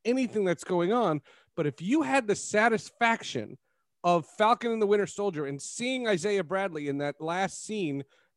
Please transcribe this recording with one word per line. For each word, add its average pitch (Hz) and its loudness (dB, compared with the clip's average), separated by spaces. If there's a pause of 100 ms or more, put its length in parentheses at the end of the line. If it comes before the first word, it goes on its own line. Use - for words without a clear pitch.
anything 226 0
that's 175 0
going 175 2
on. 196 2 (360)
But 151 0
if - -6
you 240 2
had 269 2
the - 0
satisfaction 220 0 (440)
of 175 2
Falcon 233 2
and 220 -2
the 208 4
Winter 202 4
Soldier 165 -4
and 139 -8
seeing 247 -4
Isaiah 196 2
Bradley 160 -4
in 139 -2
that 143 -4
last 175 -4
scene 160 -4 (340)